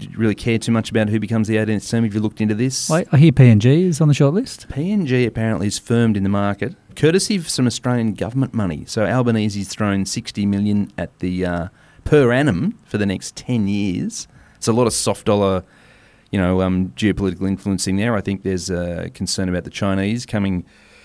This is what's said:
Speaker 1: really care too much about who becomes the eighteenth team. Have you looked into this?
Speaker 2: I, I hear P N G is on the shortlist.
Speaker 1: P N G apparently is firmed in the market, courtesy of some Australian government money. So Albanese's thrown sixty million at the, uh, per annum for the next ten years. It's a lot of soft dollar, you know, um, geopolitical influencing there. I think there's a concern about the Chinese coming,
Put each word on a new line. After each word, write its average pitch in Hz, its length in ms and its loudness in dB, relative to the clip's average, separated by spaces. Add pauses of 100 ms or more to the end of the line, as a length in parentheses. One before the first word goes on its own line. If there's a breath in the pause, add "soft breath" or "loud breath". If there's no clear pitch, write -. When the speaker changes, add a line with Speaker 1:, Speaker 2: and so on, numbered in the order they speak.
(160)
Speaker 1:
really 107 200 0
care 113 220 -2
too 113 140 -2
much 113 180 0
about 107 200 0
who 110 100 0
becomes 107 280 -2
the 110 100 0
eighteenth 107 320 -2
team. 117 140 0
Have 107 100 -2
you 107 80 -2
looked 107 200 -2
into 107 140 0
this? 127 340 -2
Speaker 2:
I, 165 220 0
I 151 60 6
hear 156 140 8
P 131 140 8
N 113 140 8
G 139 260 4
is 165 160 0
on 156 60 4
the 147 60 6
shortlist. 156 600 0
Speaker 1:
P 165 180 -4
N 202 140 0
G 123 200 2
apparently 110 420 -2
is 101 120 -4
firmed 117 380 2
in 98 60 0
the 98 60 0
market, 101 460 -2 (200)
courtesy 185 400 2
of 165 140 -4
some 127 180 0
Australian 117 460 -2
government 117 400 -4
money. 90 340 -4
So 107 180 -2
Albanese's 107 640 0
thrown 98 360 -2
sixty 107 400 -6
million 101 520 0
at - 220 -8
the, 90 260 -2
uh, 87 220 -4 (360 soft breath)
per 139 280 4
annum 135 540 0
for - 120 -4
the 104 80 0
next 95 300 -4
ten 113 320 -2
years. 104 600 -4 (280 soft breath)
It's - 120 -10
a 113 60 2
lot 117 140 2
of 107 60 -2
soft - 320 -4
dollar, 98 380 2 (680 soft breath)
you 101 80 0
know, 92 220 2
um, 92 360 0
geopolitical 98 500 0
influencing 95 500 -2
there. 117 180 -2
I 98 60 -2
think 98 220 -6
there's 92 260 -4
a 87 440 -6
concern 95 360 -4
about 90 160 -2
the 90 60 -14
Chinese 101 540 -2
coming, 98 380 -2 (420 soft breath)